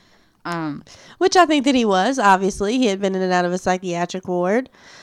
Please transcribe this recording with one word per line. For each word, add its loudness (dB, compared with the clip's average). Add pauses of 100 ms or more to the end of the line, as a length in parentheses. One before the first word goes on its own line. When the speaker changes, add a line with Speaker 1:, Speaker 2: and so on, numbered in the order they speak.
(440)
Speaker 1:
Um, -8 (360)
Speaker 2:
Which 2
I 6
think 2
that 2
he 2
was, 0
obviously. 2
He 2
had -2
been -2
in -2
and 0
out 2
of -2
a -2
psychiatric -4
ward. -2 (340)